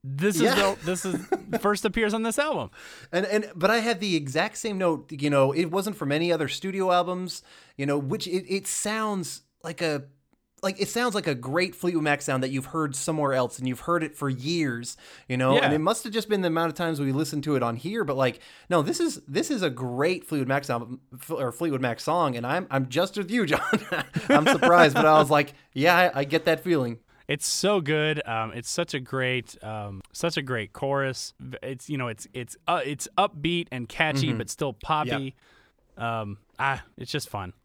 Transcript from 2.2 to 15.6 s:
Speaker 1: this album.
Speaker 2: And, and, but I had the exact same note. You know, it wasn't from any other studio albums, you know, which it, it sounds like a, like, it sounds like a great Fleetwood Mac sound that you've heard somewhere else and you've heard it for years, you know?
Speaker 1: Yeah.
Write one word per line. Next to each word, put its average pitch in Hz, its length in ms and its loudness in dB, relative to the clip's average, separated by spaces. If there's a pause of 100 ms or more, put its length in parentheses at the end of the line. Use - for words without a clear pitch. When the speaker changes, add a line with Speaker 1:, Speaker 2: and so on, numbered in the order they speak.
Speaker 1:
this 226 140 -2
album. 285 340 -2 (420)
Speaker 2:
And, 185 120 2
and, 208 300 0
but 185 160 4
I 233 80 4
had 220 220 0
the 190 160 0
exact 151 400 -2
same 208 200 -4
note. 175 360 0
You 147 160 -2
know, 139 240 6
it 160 180 0
wasn't 196 240 -2
from 139 160 -2
any 165 180 2
other 156 200 0
studio 190 420 -2
albums, 180 500 0 (360)
you 139 80 -4
know, 143 120 0
which 147 300 -4
it, 185 160 -2 (100)
it 196 140 -4
sounds 208 760 -4 (200)
like 165 180 -8
a, 147 220 -2 (580)
like, 196 200 -2
it 196 80 -2
sounds 233 260 0
like 202 100 -2
a 151 100 0
great 151 380 -2
Fleetwood 175 300 0
Mac 143 180 2
sound 131 220 0
that 131 60 -2
you've 135 180 -4
heard 151 300 -2
somewhere 151 360 0
else 127 260 0
and 127 80 -6
you've 127 140 -4
heard 170 220 0
it 156 100 -6
for 139 160 -4
years, 131 680 -2 (320)
you 127 80 -2
know? 131 180 4
Speaker 1:
Yeah. 147 80 6